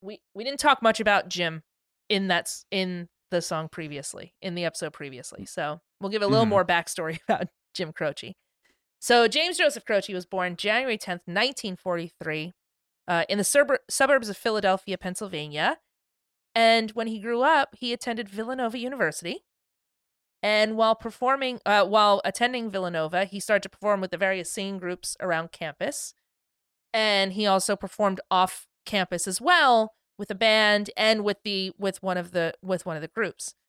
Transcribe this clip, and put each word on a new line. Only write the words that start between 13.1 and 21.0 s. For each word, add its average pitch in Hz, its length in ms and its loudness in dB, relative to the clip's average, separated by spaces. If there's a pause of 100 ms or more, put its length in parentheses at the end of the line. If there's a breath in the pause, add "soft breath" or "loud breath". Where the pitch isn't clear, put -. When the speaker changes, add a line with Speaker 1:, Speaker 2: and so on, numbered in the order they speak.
Speaker 1:
in 202 80 0
the 208 80 0
suburb-, 285 340 2 (100)
suburbs 269 400 2
of 196 60 -6
Philadelphia, 196 600 0
Pennsylvania. 180 800 -4 (760)
And 226 380 4
when 226 160 -4
he 220 120 -6
grew 233 220 -2
up, 285 380 4
he 240 140 -4
attended 233 340 -6
Villanova 226 500 -4
University. 240 680 -4 (1000)
And 214 320 2
while 220 200 4
performing, 254 680 -2